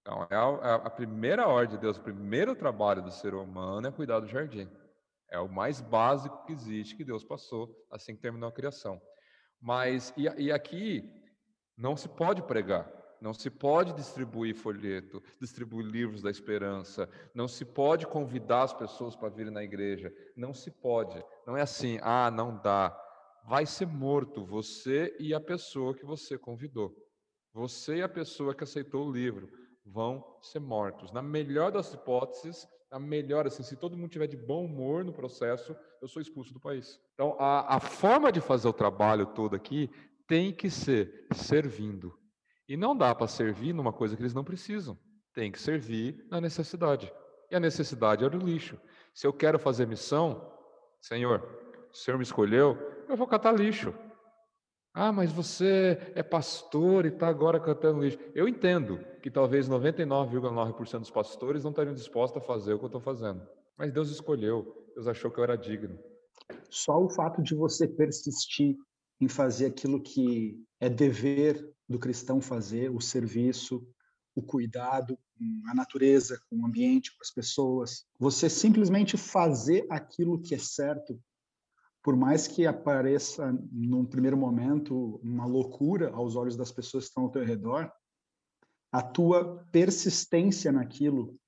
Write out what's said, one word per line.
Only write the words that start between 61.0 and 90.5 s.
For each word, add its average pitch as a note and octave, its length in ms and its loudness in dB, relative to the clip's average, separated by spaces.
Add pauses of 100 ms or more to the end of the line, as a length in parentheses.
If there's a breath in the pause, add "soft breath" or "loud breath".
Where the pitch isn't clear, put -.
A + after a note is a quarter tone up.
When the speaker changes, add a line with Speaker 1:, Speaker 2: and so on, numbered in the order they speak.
Speaker 1:
dos G#2+ 100 -14
pastores C3 540 -2
não D3+ 60 -2
estariam C#3+ 240 0
dispostos B2 480 -2
a - 20 -12
fazer G#2+ 300 0
o G#2 40 0
que A#2+ 60 -6
eu A#2+ 60 -6
tô A#2+ 100 -8
fazendo. A2+ 460 -6 (300)
Mas D3 160 -4
Deus D3 180 0
escolheu, A#2 840 -4
Deus A#2 120 -6
achou A#2 240 -2
que - 80 -8
eu A#2+ 60 4
era A#2+ 120 2
digno. G#2 420 -8 (720)
Speaker 2:
Só D#3 340 2
o F#3 60 4
fato E3 340 -2
de D#3+ 120 0
você D#3 320 2
persistir D3 880 0 (440)
em C3 80 4
fazer B2+ 380 2
aquilo C3+ 360 -2
que A#2+ 600 0 (180)
é B2 80 2
dever C#3 800 2 (200)
do B2 100 -2
cristão B2+ 420 0
fazer, A#2 500 -2
o A#2+ 100 -4
serviço, B2 840 -2 (480)
o C#3 80 -2
cuidado B2 760 -2 (180)
com A2+ 320 -4
a A#2+ 60 -4
natureza, C3 720 6
com - 120 -2
o A#2 60 0
ambiente, B3+ 500 4
com - 60 -20
as - 80 -10
pessoas. B2+ 760 -2 (120)
Você C#3 300 4
simplesmente G#3 680 6
fazer E3 720 4
aquilo E3+ 500 0
que E3+ 140 -4
é B2 40 -2
certo, - 600 -4 (840)
por C#3 100 6
mais C3+ 320 6
que E3+ 200 2
apareça C#3 840 2 (200)
num B2 320 2
primeiro C3 320 2
momento B2+ 880 0
uma A#2+ 200 -2
loucura C3 680 2
aos A#2 240 -2
olhos B2 200 -2
das A#2+ 140 -6
pessoas B2+ 340 -6
que - 60 -14
estão B2+ 140 0
ao B2 60 0
teu C3 140 -2
redor, A#2 460 -2 (1000)
a B2+ 120 0
tua F3 680 4
persistência F3 1040 4